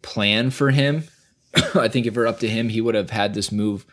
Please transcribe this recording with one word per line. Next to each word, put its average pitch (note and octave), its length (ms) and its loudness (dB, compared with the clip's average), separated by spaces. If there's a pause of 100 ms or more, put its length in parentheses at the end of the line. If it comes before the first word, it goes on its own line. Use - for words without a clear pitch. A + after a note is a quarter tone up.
plan A2 480 0
for C#3 200 2
him. C#3+ 340 2 (300)
<coughs> - 200 -16 (200)
I B2+ 140 4
think A#2+ 180 0
if A2 100 -4
it - 40 0
were A2+ 60 2
up A2+ 140 -2
to A2+ 80 0
him, A2+ 200 -2
he A2 120 -2
would A2+ 140 0
have G#2 160 -2
had G#2 240 -2
this G#2 160 -4
move G#2 420 -2